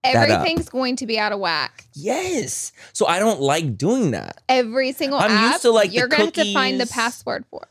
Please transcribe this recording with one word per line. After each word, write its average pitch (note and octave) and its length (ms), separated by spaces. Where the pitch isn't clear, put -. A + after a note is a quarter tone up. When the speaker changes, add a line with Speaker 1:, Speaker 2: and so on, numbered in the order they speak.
Speaker 1:
that C4 100
up. - 140
Speaker 2:
Everything's E4 400
going B3+ 280
to B3+ 100
be A3 120
out G#3 140
of G3+ 80
whack. D#3+ 540
Speaker 1:
Yes. C4 760
So - 140
I E3+ 120
don't G#3 220
like C#3 380
doing G3+ 320
that. G1+ 360
Speaker 2:
Every B3+ 460
single C#4 260
Speaker 1:
I'm G#3+ 120
Speaker 2:
app, A3+ 220
Speaker 1:
used E4+ 100
to, A#3 80
like, G#3+ 180
the G3 80
Speaker 2:
you're B3 120
gonna D4+ 160
have E4 100
to D4+ 180
find C4 260
the B3 60
Speaker 1:
cookies. A#3 80
Speaker 2:
password - 580
for. - 200